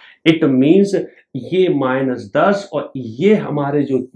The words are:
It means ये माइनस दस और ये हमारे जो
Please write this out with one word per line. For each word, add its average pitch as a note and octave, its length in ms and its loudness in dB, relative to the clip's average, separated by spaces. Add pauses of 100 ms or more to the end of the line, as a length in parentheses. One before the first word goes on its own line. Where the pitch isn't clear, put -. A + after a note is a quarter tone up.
(260)
It D#3+ 160 2 (100)
means D#3 420 4 (500)
ये F#3 300 0
माइनस B2+ 640 -2
दस G3 360 0
और C#3+ 240 -6
ये C3 400 0
हमारे C#3+ 460 -2
जो C3 160 -2 (180)